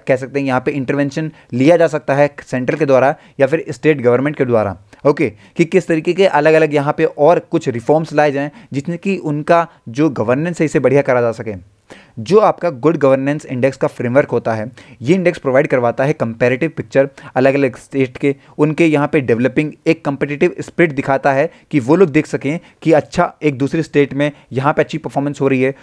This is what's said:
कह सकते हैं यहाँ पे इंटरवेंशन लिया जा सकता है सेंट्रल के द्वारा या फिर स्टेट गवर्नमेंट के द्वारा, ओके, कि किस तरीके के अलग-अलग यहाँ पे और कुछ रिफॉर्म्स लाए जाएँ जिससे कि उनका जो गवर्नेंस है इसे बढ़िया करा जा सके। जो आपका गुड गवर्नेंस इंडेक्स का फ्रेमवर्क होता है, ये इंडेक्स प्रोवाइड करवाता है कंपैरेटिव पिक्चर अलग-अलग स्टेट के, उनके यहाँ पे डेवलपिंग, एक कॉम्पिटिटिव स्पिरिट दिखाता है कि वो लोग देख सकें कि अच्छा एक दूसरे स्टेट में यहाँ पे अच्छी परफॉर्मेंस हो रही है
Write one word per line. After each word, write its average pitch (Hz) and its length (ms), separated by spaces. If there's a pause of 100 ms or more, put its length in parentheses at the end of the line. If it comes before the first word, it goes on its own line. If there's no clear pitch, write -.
कह 135 80
सकते 131 240
हैं 139 60
यहाँ 127 140
पे 127 100
इंटरवेंशन 143 600 (220)
लिया 135 240
जा 165 100
सकता 147 280
है 143 200 (120)
सेंट्रल 131 320
के 156 80
द्वारा 135 280 (260)
या 139 60
फिर 143 240
स्टेट 151 300
गवर्नमेंट 127 360
के - 80
द्वारा, 107 320 (300)
ओके, 143 260 (240)
कि 170 80
किस 170 240
तरीके 165 240
के 185 140
अलग-अलग 156 480
यहाँ 147 220
पे 160 80
और 151 340
कुछ 160 300
रिफॉर्म्स 143 440
लाए 151 200
जाएँ 139 180 (220)
जिससे 143 240
कि 190 200
उनका 156 500 (220)
जो 139 220
गवर्नेंस 131 500
है 165 40
इसे 151 160
बढ़िया 131 220
करा 127 180
जा 117 120
सके। 104 460 (400)
जो 113 200
आपका 175 320
गुड 147 260
गवर्नेंस 139 500
इंडेक्स 131 300
का 151 120
फ्रेमवर्क 131 420
होता 117 240
है, 110 160 (320)
ये 131 120
इंडेक्स 175 240
प्रोवाइड 135 280
करवाता 123 380
है 147 80
कंपैरेटिव 127 640
पिक्चर 139 320 (260)
अलग-अलग 135 420
स्टेट 131 400
के, 139 180 (240)
उनके 156 280
यहाँ 147 260
पे 160 80
डेवलपिंग, 123 520 (140)
एक 160 180
कॉम्पिटिटिव 147 560
स्पिरिट 170 320
दिखाता 135 400
है 143 180 (200)
कि 151 100
वो 131 160
लोग 185 140
देख 147 160
सकें 143 320 (240)
कि 156 100
अच्छा 170 400 (100)
एक 143 160
दूसरे 139 240
स्टेट 143 320
में 143 180 (200)
यहाँ 135 200
पे 160 100
अच्छी 156 160
परफॉर्मेंस 143 420
हो 135 80
रही 127 140
है 135 200